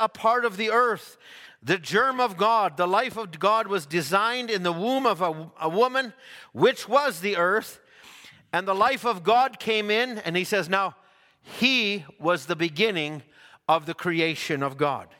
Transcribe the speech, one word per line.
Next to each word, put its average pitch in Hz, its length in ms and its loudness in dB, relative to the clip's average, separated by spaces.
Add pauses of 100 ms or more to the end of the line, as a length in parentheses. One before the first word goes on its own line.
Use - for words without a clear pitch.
a 220 80 2
part 240 380 0
of 196 100 -4
the 214 140 -2
earth, 233 480 0 (440)
the 143 140 0
germ 226 440 0
of 208 180 0
God. 202 400 2
The 180 100 2
life 214 300 0
of 175 200 -10
God 214 280 2
was 190 180 -2
designed 196 640 0
in 202 140 -2
the 175 100 0
womb 247 320 0
of 196 160 2
a, 160 300 -4 (100)
a 160 80 -2
woman, 247 460 0 (400)
which 214 340 2
was 240 320 2
the 196 160 -2
earth. 185 440 0 (680)
And 180 160 -2
the 190 80 0
life 226 300 0
of 214 180 -2
God 240 380 2
came 214 300 0
in." 233 260 0
And 170 180 -4
he 180 100 0
says, 185 220 0
"Now, 190 300 -2 (460)
he 214 640 0 (120)
was 160 280 0
the 170 100 -2
beginning 156 680 -2 (460)
of 156 160 2
the 160 100 -6
creation 165 680 -2
of 139 160 -4
God." 135 300 -2 (120)